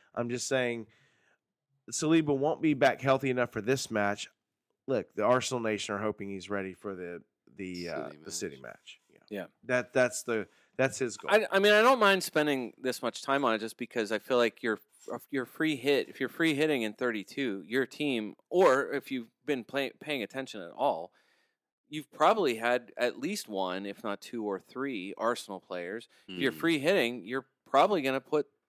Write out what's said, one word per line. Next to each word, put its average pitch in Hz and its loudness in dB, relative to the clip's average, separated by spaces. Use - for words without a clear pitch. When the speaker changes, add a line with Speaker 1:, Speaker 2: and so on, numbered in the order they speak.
Speaker 1:
I'm 120 -4
just 120 -6
saying 120 0
Saliba 156 2
won't 143 0
be 156 4
back 131 4
healthy 135 2
enough 123 0
for 110 -6
this 127 -2
match. 104 -2
Look, 113 -2
the 104 -2
Arsenal 123 2
Nation 107 -2
are 101 -4
hoping 104 -4
he's 95 -10
ready 98 -4
for 98 -10
the, 87 -10
the, 90 -8
uh, 67 -6
Speaker 2:
City 76 -20
Speaker 1:
the 87 -12
City 80 -8
Speaker 2:
match. - -18
Speaker 1:
match. - -18
Yeah. 101 -8
Speaker 3:
Yeah. 87 -8
Speaker 1:
That, 123 -2
that's 123 2
the, 110 -2
that's 131 0
his 123 -4
goal. - -4
Speaker 3:
I, 208 6
I 190 4
mean, 208 6
I 208 8
don't 247 6
mind 196 4
spending 143 0
this 127 -4
much 120 -4
time 139 2
on 113 4
it 107 -2
just 110 -8
because 113 -4
I 107 0
feel 127 0
like 117 2
your, 113 0
your 131 -4
free 156 -2
hit, 131 2
if - -18
you're 127 -2
free 165 0
hitting 143 2
in 107 -2
thirty-two, 110 -4
your 123 -2
team, 120 -4
or 139 4
if 135 -8
you've 123 -6
been 135 -2
play-, 135 -4
paying 143 -6
attention 120 -8
at 85 -14
all, 92 -2
you've 151 -10
probably 165 4
had 120 0
at 123 0
least 170 -6
one, 95 -4
if 101 -12
not 101 -6
two 117 -8
or 98 -4
three, 123 -8
Arsenal 104 -2
players. 92 -8
If 90 -10
you're 123 2
Speaker 2:
Hmm. - -12
Speaker 3:
free 160 2
hitting, 131 2
you're 127 -6
probably 170 4
gonna 135 -2
put 151 0